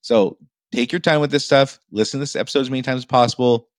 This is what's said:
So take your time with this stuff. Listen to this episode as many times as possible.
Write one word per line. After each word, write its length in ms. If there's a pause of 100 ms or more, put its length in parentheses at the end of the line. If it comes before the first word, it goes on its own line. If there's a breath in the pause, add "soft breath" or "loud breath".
So 360 (340)
take 200
your 80
time 220
with 100
this 140
stuff. 340 (120)
Listen 280
to 40
this 120
episode 260
as 80
many 120
times 180
as 60
possible. 600 (120)